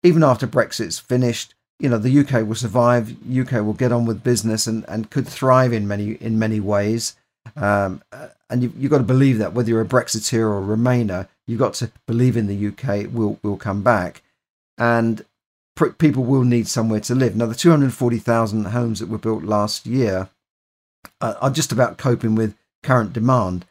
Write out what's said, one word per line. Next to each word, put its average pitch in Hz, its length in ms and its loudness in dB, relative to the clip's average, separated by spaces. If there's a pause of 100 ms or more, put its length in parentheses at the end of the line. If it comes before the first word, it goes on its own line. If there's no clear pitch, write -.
Even 165 200 6
after 131 240 2
Brexit's 107 520 -2
finished, 123 540 -2 (260)
you 143 100 0
know, 117 80 2
the 110 120 0
U 143 140 6
K 123 200 0
will 107 120 -4
survive. 120 600 0 (100)
U 127 200 -2
K 123 160 -2
will 107 120 0
get 123 180 0
on 120 140 0
with 117 180 -4
business 110 440 0
and, 110 200 -4
and 107 220 -8
could 135 180 -4
thrive 127 440 2
in 107 160 -2
many, 104 260 -4
in 110 260 -2
many 110 200 0
ways. 104 560 -2 (400)
Um, 101 460 0 (100)
uh, - 180 -18 (200)
and 123 140 -2
you, 123 140 -4
you've 135 140 -2
got 151 60 4
to 131 60 2
believe 127 340 4
that, 95 160 -4
whether 117 160 -2
you're 113 120 2
a 104 40 0
Brexiteer 113 560 -2
or 107 160 0
a 101 200 -2
Remainer, 113 500 0 (180)
you've 117 140 -6
got 117 160 0
to - 160 -8 (140)
believe 117 300 2
in 110 120 0
the 101 80 -4
U 101 160 -4
K 101 360 -6
will, 107 360 -2
will 101 140 -4
come 98 260 -6
back. 101 400 0 (540)
And 117 460 0 (520)
pr-, - 120 2
people 131 360 2
will 131 200 2
need 120 240 2
somewhere 110 340 0
to 123 120 -4
live. 123 220 0
Now, 117 100 0
the 113 100 -4
two 170 140 4
hundred 139 240 4
forty 120 240 0
thousand 110 480 0
homes 113 340 -4
that 110 100 -10
were 110 80 -6
built 110 260 -4
last 104 420 -2
year, 107 440 -2 (920)
uh, 113 200 -4
are 135 80 2
just 147 220 -2
about 117 260 0
coping 117 380 0
with 110 200 0 (280)
current 120 300 2
demand. 107 580 0